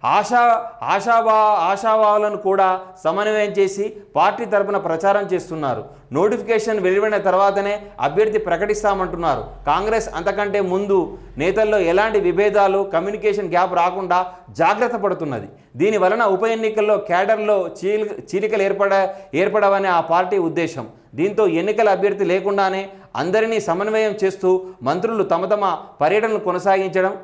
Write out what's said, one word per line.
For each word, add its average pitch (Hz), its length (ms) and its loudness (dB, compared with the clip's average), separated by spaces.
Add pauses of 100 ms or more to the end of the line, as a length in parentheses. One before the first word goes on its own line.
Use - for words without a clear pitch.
ఆశా-, 233 540 2 (240)
ఆశావా-, 214 760 2
ఆశావాహులను 208 800 2
కూడా 190 440 2 (240)
సమన్వయం 208 460 0
చేసి 196 460 -2 (200)
పార్టీ 202 280 2
తరపున 202 320 0
ప్రచారం 196 460 0
చేస్తున్నారు. 160 640 -4 (280)
నోటిఫికేషన్ 214 680 0
వెలువడిన 202 360 2
తర్వాతనే 196 720 0 (140)
అభ్యర్థి 208 380 2
ప్రకటిస్తామంటున్నారు. 175 1040 -2 (220)
కాంగ్రెస్ 208 480 0
అంతకంటే 196 460 -2
ముందు 190 580 0 (200)
నేతల్లో 208 400 2
ఎలాంటి 196 420 2
విభేదాలు, 196 720 2
కమ్యూనికేషన్ 196 560 -2
గ్యాప్ 175 260 0
రాకుండా 180 580 0 (180)
జాగ్రత్త 208 460 0
పడుతున్నది. 170 520 -4 (280)
దీని 208 200 2
వలన 202 280 2
ఉప 196 200 2
ఎన్నికల్లో 214 520 0
క్యాడర్లో 202 720 0 (160)
చీలిక-, 208 500 -4
చీలికలు 208 280 0
ఏర్పడ-, 196 460 2 (260)
ఏర్పడవనే 196 540 2
ఆ 175 120 2
పార్టీ 180 380 0
ఉద్దేశం. 156 500 -4 (260)
దీంతో 202 320 0
ఎన్నికల 208 420 0
అభ్యర్థి 190 360 0
లేకుండానే 190 640 0 (280)
అందరినీ 220 440 0
సమన్వయం 214 540 -2 (100)
చేస్తూ 185 420 0 (160)
మంత్రులు 180 420 0
తమ 175 200 0
తమ 196 340 0 (220)
పర్యటనలు 214 380 2
కొనసాగించడం 185 840 0